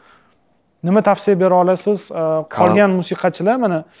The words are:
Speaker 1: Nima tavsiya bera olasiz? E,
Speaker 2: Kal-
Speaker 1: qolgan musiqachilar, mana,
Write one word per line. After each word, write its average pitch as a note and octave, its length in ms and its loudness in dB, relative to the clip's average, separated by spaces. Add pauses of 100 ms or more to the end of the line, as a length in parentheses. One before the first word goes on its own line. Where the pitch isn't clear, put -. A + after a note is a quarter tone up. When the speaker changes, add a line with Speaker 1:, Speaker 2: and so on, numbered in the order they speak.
(840)
Speaker 1:
Nima F#3+ 180 2
tavsiya G#3 380 0
bera F#3 160 2
olasiz? F#3 560 0
E, - 20 -12
Speaker 2:
Kal- D#3+ 360 -4
Speaker 1:
qolgan F#3 420 2
musiqachilar, F#3 640 -2
mana, F3+ 260 -2 (180)